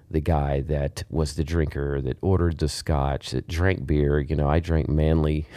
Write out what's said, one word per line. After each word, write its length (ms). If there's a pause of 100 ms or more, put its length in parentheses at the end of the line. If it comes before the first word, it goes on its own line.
the 120
guy 400
that 500
was 240
the 80
drinker, 600
that 180
ordered 380
the 100
scotch, 640
that 180
drank 380
beer, 340
you 160
know, 120
I 120
drank 280
manly 580 (100)